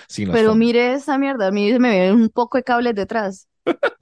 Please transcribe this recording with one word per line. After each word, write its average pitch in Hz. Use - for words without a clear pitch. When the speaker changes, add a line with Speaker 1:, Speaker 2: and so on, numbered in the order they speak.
Speaker 1:
sin -
los 226
Speaker 2:
Pero 220
Speaker 1:
fondos. 220
Speaker 2:
mire 240
esa 277
mierda, 269
a -
mí 202
se 254
me 247
ven 190
un 226
poco 247
de 247
cables 240
detrás. 202